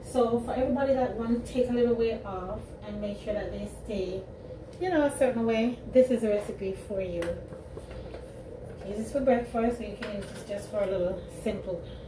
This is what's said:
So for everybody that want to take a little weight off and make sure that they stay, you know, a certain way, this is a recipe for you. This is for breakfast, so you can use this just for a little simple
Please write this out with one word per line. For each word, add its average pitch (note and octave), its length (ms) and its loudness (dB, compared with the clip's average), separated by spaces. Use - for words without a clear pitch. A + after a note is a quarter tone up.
So A#3 380 4
for C4 120 -4
everybody C4+ 400 4
that B3+ 220 2
want A#3 300 0
to - 80 -10
take B3 160 2
a B3 40 2
little A#3+ 220 6
weight A3+ 300 0
off F#3+ 340 -6
and G#3 140 -8
make G#3 240 -6
sure G#3+ 100 -2
that F#3+ 180 -2
they G3+ 180 -6
stay, F#3+ 360 -2
you F#4 80 2
know, D#4 160 6
a C#4+ 120 0
certain A#3 280 4
way, A3+ 340 2
this B3+ 180 10
is A3+ 140 2
a G#3+ 40 4
recipe G3+ 460 0
for G3 100 -2
you. F3 220 -2
This G#3 200 -4
is - 80 -8
for C#4 80 4
breakfast, A#3+ 560 4
so A3+ 80 -6
you G#3 160 -8
can G#3+ 160 -4
use G3 80 -6
this - 240 -10
just G3+ 200 -6
for G#3 140 0
a F#3+ 40 0
little F#3 340 0
simple G3 380 -4